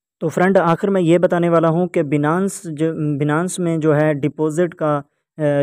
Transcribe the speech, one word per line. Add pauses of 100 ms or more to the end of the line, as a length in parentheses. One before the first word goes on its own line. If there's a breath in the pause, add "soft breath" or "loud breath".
(200)
तो
फ्रेंड,
आखिर
में
ये
बताने
वाला
हूँ
कि
Binance
जो,
Binance
में
जो
है
डिपॉजिट
का,
अ, (600)